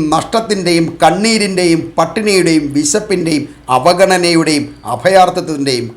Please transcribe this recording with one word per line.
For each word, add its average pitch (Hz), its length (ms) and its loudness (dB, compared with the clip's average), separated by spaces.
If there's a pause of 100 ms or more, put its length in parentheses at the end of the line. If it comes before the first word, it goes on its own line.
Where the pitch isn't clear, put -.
(140)
നഷ്ടത്തിൻ്റെയും 180 720 -2 (160)
കണ്ണീരിൻ്റെയും 185 800 2 (160)
പട്ടിണിയുടെയും 170 680 0 (120)
വിശപ്പിൻ്റെയും 165 680 -2 (320)
അവഗണനയുടെയും 170 920 2 (280)
അഭയാർത്ഥത്തിൻ്റെയും 156 920 0 (120)